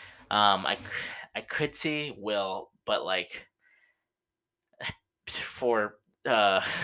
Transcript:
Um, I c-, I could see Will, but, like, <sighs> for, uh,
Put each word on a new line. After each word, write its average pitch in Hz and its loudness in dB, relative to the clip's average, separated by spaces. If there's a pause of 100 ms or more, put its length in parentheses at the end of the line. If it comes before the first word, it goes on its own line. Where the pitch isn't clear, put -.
(300)
Um, 101 6
I 101 0
c-, - -14 (460)
I 110 -6
could - -4
see 147 -4
Will, 98 -4 (160)
but, 104 0
like, 90 -4 (1300)
<sighs> - -12
for, 110 -2 (280)
uh, 104 6 (220)